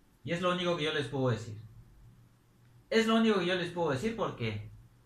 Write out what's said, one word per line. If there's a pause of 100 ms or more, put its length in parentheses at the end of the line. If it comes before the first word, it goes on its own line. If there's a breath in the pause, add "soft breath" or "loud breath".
(240)
Y
es
lo
único
que
yo
les
puedo
decir. (1300)
Es
lo
único
que
yo
les
puedo
decir
porque, (340)